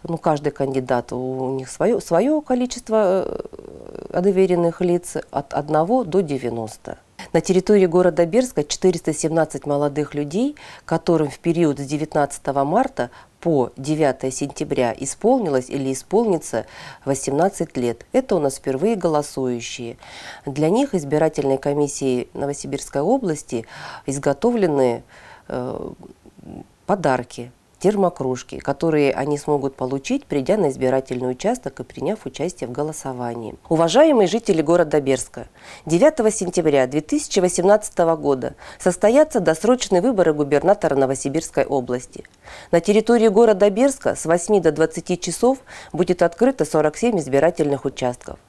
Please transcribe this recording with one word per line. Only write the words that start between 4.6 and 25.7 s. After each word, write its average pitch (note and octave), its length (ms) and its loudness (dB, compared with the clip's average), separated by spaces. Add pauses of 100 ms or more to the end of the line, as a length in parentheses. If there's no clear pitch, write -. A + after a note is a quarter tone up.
лиц F3 340 0 (160)
от - 220 -6
одного D#3 500 0
до F3 160 0
девяноста. A#2 760 -6 (360)
На E3 60 4
территории F#3+ 460 4
города F3 400 4
Берска G#3 380 0
четыреста E3+ 500 0
семнадцать D#3 540 -2
молодых C#3+ 480 -2
людей, F#3+ 400 -4 (300)
которым D#3+ 440 0
в - 80 -12
период E3 400 0
с C#3+ 60 -8
девятнадцатого C#3+ 800 -2
марта D3+ 480 -2 (280)
по C#3+ 380 0
девятое C3+ 540 0
сентября C#3 680 -2
исполнилось D3+ 720 -2
или C3+ 240 -4
исполнится E3+ 720 -2 (400)
восемнадцать C#3+ 720 -2
лет. A#2+ 340 -4
Это C4 240 0
у F3 40 2
нас C#3+ 160 0
впервые C#3+ 400 -2
голосующие. C3 1000 -4 (500)
Для D3 240 0
них C4 240 0
избирательной D3 640 0
комиссией C#3+ 720 -2
Новосибирской C#3 680 -6
области D#3+ 680 -2 (400)
изготовлены, C#3+ 960 0 (440)
э, - 420 -8 (1000)